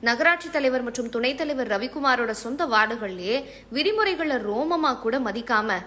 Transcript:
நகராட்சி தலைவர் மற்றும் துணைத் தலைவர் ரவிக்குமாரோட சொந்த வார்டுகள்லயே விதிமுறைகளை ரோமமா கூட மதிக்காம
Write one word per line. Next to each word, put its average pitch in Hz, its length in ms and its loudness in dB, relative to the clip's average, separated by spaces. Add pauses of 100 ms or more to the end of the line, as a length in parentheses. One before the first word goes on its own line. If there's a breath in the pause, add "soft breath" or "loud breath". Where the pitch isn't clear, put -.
நகராட்சி 320 500 2
தலைவர் 262 320 2
மற்றும் 240 260 -4
துணைத் 247 300 0
தலைவர் 277 300 -2
ரவிக்குமாரோட 247 600 0
சொந்த 262 360 -2
வார்டுகள்லயே 214 760 0 (240 loud breath)
விதிமுறைகளை 330 680 2
ரோமமா 262 640 0
கூட 226 200 0
மதிக்காம 226 560 0 (120)